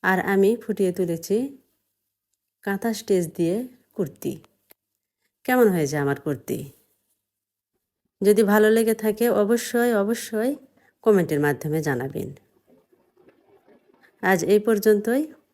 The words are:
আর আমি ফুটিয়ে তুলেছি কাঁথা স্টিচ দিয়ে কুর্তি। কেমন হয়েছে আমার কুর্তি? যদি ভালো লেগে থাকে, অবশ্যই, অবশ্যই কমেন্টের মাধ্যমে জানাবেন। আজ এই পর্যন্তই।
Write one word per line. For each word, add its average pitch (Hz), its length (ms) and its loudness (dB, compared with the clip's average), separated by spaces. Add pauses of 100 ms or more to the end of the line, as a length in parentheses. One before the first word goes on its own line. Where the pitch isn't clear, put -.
আর 185 180 2
আমি 196 380 2
ফুটিয়ে 196 340 -2
তুলেছি 190 640 -4 (1040)
কাঁথা 202 320 -4
স্টিচ 190 320 0
দিয়ে 175 420 -4 (260)
কুর্তি। - 480 -8 (1000)
কেমন 254 260 4
হয়েছে 156 280 0
আমার 139 240 -2
কুর্তি? 139 500 -6 (1500)
যদি 208 200 4
ভালো 214 280 4
লেগে 226 220 2
থাকে, 220 360 -2
অবশ্যই, 233 640 0
অবশ্যই 226 600 -2 (460)
কমেন্টের 175 380 2
মাধ্যমে 151 420 -2
জানাবেন। 139 520 -6 (1900)
আজ 185 240 0
এই 208 140 4
পর্যন্তই। 220 680 2 (280)